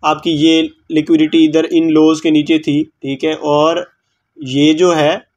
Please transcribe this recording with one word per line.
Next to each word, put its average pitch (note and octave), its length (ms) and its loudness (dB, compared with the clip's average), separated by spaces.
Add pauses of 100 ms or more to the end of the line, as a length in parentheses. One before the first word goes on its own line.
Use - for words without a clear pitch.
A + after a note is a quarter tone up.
आपकी D#3 260 -2
ये D#3+ 380 2 (220)
लिक्विडिटी D#3 540 0
इधर D#3 200 0
इन E3 260 0
लोज D#3 300 2
के E3 100 -2
नीचे D#3 280 0
थी, D3+ 260 -2
ठीक C3+ 400 -10
है, D#3 100 -2
और D#3 560 -2 (540)
ये C#3+ 300 0
जो F3 180 2
है D#3 340 -2 (100)